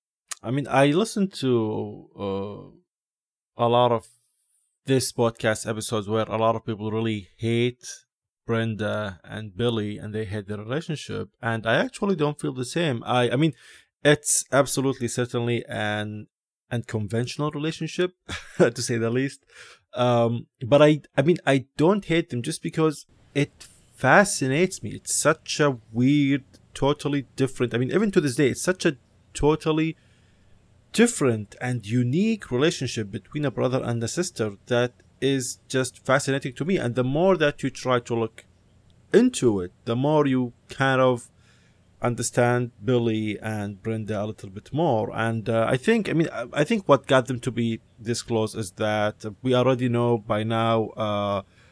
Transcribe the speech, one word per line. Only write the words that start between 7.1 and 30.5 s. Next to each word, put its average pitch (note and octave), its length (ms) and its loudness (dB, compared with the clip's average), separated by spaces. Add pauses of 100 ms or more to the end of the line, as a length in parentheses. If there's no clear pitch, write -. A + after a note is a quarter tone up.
hate A#2 500 -2 (600)
Brenda G#2+ 760 -4
and G#2+ 340 -14
Billy, G#2+ 420 -2
and G#2+ 160 -12
they G#2+ 100 -6
hate G2+ 240 -8
their G#2 80 -6
relationship. A#2 720 -8 (140)
And A2+ 240 -4
I A2+ 100 2
actually G3+ 400 -2
don't D3 240 -2
feel D3 140 -4
the B2+ 100 -6
same. C#3 400 -2
I, B2 260 2
I B2 60 0
mean, D3+ 160 4 (500)
it's - 480 2
absolutely, C3 580 0
certainly A#2+ 580 -2
an G#2+ 600 -6 (460)
unconventional A#2 800 -4
relationship, D#3+ 640 -4 (220)
<laughs> - 220 -16
to A#2+ 240 4
say A#2+ 140 -2
the A2+ 140 0
least. C3 340 -4 (480)
Um, A#2+ 540 2 (180)
but C#3+ 160 6
I, D3+ 220 6 (140)
I C#3+ 60 2
mean, E3+ 140 4 (100)
I C#3 200 2 (100)
don't F#3+ 300 2
hate E3 240 0
them B2 120 -2
just D#3 200 -6
because D#3+ 420 -2 (300)
it - 320 -4 (280)
fascinates E3 880 2
me. G#2 100 -8
It's - 220 -6
such - 460 0
a C#3+ 180 2 (140)
weird, C#3 520 2 (280)
totally C#3+ 540 -2 (100)
different, C3 380 -2
I A#2 40 0
mean, B2 140 0
even G3+ 200 2
to F#3 80 4
this C3+ 160 -2
day, D3 120 4
it's - 140 -2
such F#3 240 -2
a D3+ 100 0 (380)
totally D#3 600 0 (960)